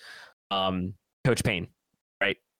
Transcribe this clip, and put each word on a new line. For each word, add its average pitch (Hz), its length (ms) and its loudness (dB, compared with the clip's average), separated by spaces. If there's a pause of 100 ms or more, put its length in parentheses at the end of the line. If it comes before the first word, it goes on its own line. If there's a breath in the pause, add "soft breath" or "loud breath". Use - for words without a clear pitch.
(500 loud breath)
um, 95 440 0 (300)
Coach 120 180 4
Payne, 92 260 0 (520)
right? 101 160 2 (220)